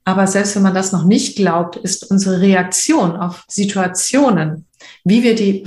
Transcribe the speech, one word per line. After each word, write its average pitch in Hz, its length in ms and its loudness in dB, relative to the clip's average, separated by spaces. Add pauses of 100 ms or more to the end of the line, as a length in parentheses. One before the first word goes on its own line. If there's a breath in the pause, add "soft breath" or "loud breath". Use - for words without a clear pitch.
Aber 190 220 2
selbst 202 300 -2
wenn 196 60 2
man 185 120 2
das 190 180 -2
noch 165 120 0
nicht 208 320 2
glaubt, 175 400 -2
ist - 340 -8
unsere 190 300 0
Reaktion 190 760 2
auf 180 320 -8
Situationen, 190 1160 -2 (380 loud breath)
wie 220 180 4
wir 233 120 4
die 196 320 -2